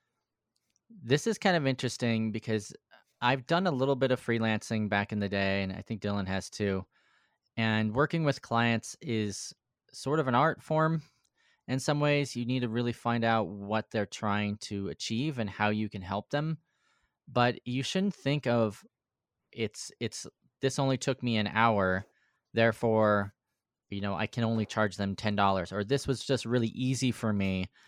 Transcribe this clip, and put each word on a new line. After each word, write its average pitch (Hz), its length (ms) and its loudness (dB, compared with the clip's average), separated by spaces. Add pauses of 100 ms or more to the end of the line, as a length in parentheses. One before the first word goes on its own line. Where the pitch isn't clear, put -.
(1040)
This 127 240 2
is 226 120 0
kind 185 180 2
of 147 100 2
interesting 117 640 0
because 110 420 -4 (480)
I've 127 240 2
done 180 200 2
a 175 60 4
little 135 240 2
bit 127 140 2
of 123 100 2
freelancing 110 720 0
back 101 220 0
in 104 80 -2
the 101 80 0
day, 98 340 0
and 95 100 -4
I 90 80 -10
think 107 220 -8
Dylan 101 240 -2
has 95 240 -4
too. 98 340 -2 (720)
And 110 380 0
working 156 300 0
with 143 180 0
clients 117 580 0
is 110 540 -4 (380)
sort 151 280 -2
of 131 80 0
an 120 60 0
art 147 280 2
form. 156 400 0 (640)
In 131 120 -2
some 147 200 0
ways, 143 360 2
you 120 80 -4
need 123 160 0
to 120 80 -2
really 120 240 0
find 117 320 0
out 113 220 4
what 101 440 -4
they're 107 140 0
trying 104 540 -2
to 98 300 -6
achieve 123 500 -4
and 107 100 -4
how 104 220 2
you 107 180 0
can 95 140 -10
help 98 260 -4
them. 156 300 -2 (680)
But 123 400 0
you 127 160 -4
shouldn't 190 320 0
think 143 320 -2
of 113 380 2 (640)
it's, - 500 -6
it's, - 260 -6 (340)
"This 135 200 0
only 135 180 2
took - 240 -4
me 120 140 0
an 104 100 2
hour, 98 600 4 (460)
therefore, 110 800 4 (540)
you 101 120 -6
know, 98 140 -2
I 98 120 -2
can - 180 -4
only 113 220 0
charge 107 300 0
them 98 200 -2
ten 104 200 -2
dollars," 95 360 2
or, 101 120 -4
"This 131 240 -2
was 127 160 -4
just 131 200 0
really 117 240 0
easy 127 440 -2
for 110 200 -2
me, 95 380 0 (180)